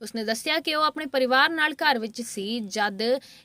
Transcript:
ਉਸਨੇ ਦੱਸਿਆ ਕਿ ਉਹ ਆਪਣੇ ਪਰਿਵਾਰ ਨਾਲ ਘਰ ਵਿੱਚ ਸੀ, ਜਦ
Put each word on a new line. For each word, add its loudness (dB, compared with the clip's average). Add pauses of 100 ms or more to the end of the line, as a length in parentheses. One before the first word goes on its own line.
ਉਸਨੇ -8
ਦੱਸਿਆ -2
ਕਿ -2
ਉਹ 2
ਆਪਣੇ -2
ਪਰਿਵਾਰ 4
ਨਾਲ 2
ਘਰ 2
ਵਿੱਚ -6
ਸੀ, -4
ਜਦ -2 (420)